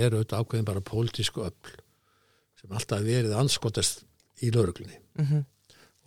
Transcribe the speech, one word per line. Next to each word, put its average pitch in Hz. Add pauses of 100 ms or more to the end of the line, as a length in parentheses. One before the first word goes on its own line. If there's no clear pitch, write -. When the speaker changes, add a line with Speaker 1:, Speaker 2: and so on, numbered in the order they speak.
Speaker 1:
er 120
auðvitað 110
ákveðin 113
bara 98
pólitísku 110
öfl - (840)
sem 98
alltaf 101
verið 113
andskotast - (400)
í 120
lögreglunni 107 (180)
Speaker 2:
Mhm. 147 (640)